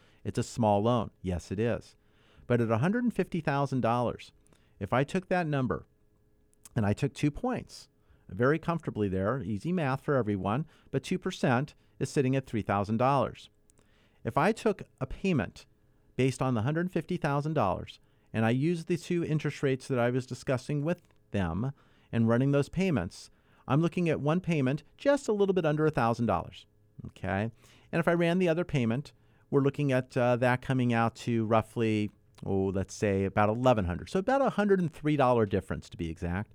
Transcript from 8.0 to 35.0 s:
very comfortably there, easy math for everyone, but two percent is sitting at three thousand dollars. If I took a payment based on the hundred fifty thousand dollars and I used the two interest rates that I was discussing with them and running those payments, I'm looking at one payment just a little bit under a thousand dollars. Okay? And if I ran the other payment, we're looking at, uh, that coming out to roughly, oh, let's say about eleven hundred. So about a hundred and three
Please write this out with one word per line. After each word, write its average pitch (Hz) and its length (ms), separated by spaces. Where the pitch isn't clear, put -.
very 131 300
comfortably 127 500
there, 95 360
easy 110 280
math 143 280
for 147 160
everyone, 104 500
but 135 140
two 180 140
percent 147 560
is 131 100
sitting 131 240
at 135 120
three 107 160
thousand 101 340
dollars. 127 540
If - 140
I 175 140
took 113 300
a 135 60
payment - 600
based 131 240
on 131 140
the 107 80
hundred 160 280
fifty 175 260
thousand 147 360
dollars 92 480
and 110 120
I 113 60
used 160 380
the 180 80
two 170 280
interest 151 380
rates 135 260
that 131 100
I 120 120
was 127 160
discussing 139 580
with 175 180
them 98 420
and 113 180
running 123 220
those 143 180
payments, 151 640
I'm 139 140
looking 170 260
at 131 120
one 151 200
payment 151 420
just 277 320
a 233 40
little 202 220
bit 180 120
under 151 200
a 151 40
thousand 120 360
dollars. 90 400
Okay? 98 420
And 165 80
if 165 80
I 175 60
ran 170 240
the 185 100
other 165 160
payment, 123 480
we're 139 100
looking 139 320
at, 127 240
uh, 123 200
that 123 260
coming 127 300
out 117 240
to 117 280
roughly, 107 640
oh, 98 300
let's 95 200
say 98 300
about 104 240
eleven 117 360
hundred. 87 260
So - 80
about 185 240
a 247 80
hundred 196 300
and 175 120
three 151 240